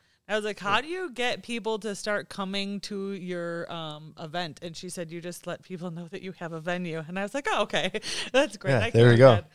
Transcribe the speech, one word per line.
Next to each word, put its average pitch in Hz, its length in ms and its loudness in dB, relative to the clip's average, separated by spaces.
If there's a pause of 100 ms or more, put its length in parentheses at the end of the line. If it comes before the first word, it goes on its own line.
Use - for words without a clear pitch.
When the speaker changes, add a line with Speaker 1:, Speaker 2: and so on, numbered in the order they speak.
(260)
Speaker 1:
I 208 120 -2
was 214 80 -4
like, 208 120 -6
"How 196 220 0
do 285 80 -6
you 349 240 -8
get 233 320 -4
people 220 360 -6
to 208 160 -6
start 208 340 -4
coming 196 520 -6
to 196 300 -8
your, 170 580 -6
um, 156 480 -10
event?" 165 440 -8
And 170 120 -10
she 185 140 -12
said, 165 240 -10
"You 170 80 -10
just 175 280 -12
let 170 160 -10
people 180 280 -10
know 170 200 -10
that 190 100 -12
you 185 180 -12
have 165 140 -8
a 160 80 -10
venue." 170 440 -6
And 180 140 -8
I 196 40 -2
was 202 100 -8
like, 277 180 -6
"Oh, 220 120 0
okay. 180 280 -2 (240)
<laughs> - 160 -8
That's 277 240 2
great. - 160 -2
Speaker 2:
Yeah, 123 140 4
Speaker 1:
I 233 60 -2
Speaker 2:
there 117 120 8
we 120 60 12
Speaker 1:
can 117 80 10
do 123 60 10
Speaker 2:
go. 131 80 12
Speaker 1:
that." - 240 2